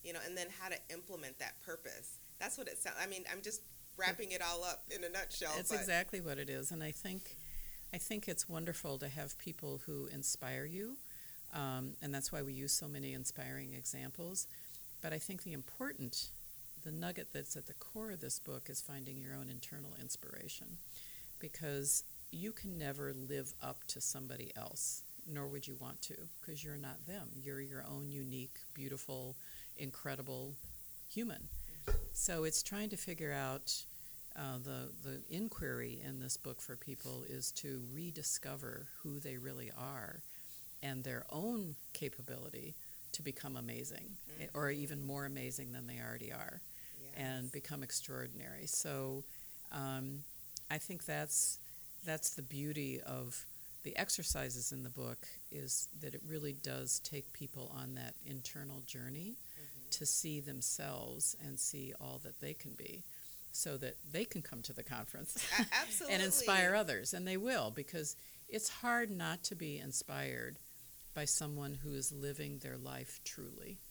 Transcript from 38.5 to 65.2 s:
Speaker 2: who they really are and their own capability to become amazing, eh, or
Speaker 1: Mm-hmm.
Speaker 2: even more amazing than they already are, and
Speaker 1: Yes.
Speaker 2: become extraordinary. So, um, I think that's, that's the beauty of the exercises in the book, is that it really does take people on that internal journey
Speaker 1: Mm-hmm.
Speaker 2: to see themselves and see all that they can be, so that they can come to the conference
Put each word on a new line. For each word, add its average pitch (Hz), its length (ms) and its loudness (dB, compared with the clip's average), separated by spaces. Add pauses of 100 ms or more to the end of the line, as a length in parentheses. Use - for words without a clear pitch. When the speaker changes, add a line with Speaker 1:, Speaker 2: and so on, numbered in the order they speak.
Speaker 2:
who 143 180 -2
they 139 180 -4
really 127 340 -4
are 127 500 -4 (600)
and 131 200 2
their 127 260 0
own 185 460 2 (180)
capability 131 840 -4 (360)
to - 120 -2
become 135 340 -2
amazing, 120 600 -4 (220)
eh, 151 140 -2
or 147 180 4
Speaker 1:
Mm-hmm. 147 100 2
Speaker 2:
even 143 240 0
more 139 200 0
amazing 127 460 -2
than 123 160 -4
they 123 120 -4
already 117 320 -2
are, - 300 -4 (540)
and 131 300 0
Speaker 1:
Yes. 131 60 0
Speaker 2:
become 143 320 -2
extraordinary. 127 840 -2
So, 135 580 2 (460)
um, 135 520 0 (460)
I 156 80 4
think 170 280 -2
that's, 151 520 6 (480)
that's 156 240 4
the - 140 -2
beauty 143 580 2
of 131 440 -2 (380)
the - 140 0
exercises 131 760 4
in 131 120 0
the 127 60 -2
book, 123 380 -2 (240)
is 139 360 2 (140)
that 147 120 -2
it - 100 -4
really 147 300 0
does 131 460 2
take - 340 -2
people 135 420 -4
on 131 200 -2
that 123 180 -4 (120)
internal 135 560 -4
journey 131 560 -4 (220)
Speaker 1:
Mm-hmm. 135 300 -10
Speaker 2:
to - 160 2
see 151 340 4
themselves 135 1000 2
and 139 180 -4
see 135 400 0
all 131 200 -4
that 135 200 -8
they 143 140 -2
can - 220 -6
be, - 280 -6 (480)
so 151 260 2
that 127 200 -2 (120)
they 165 140 2
can 185 180 0
come 123 200 -4
to 120 100 -4
the 120 120 -4
conference - 520 -2 (240)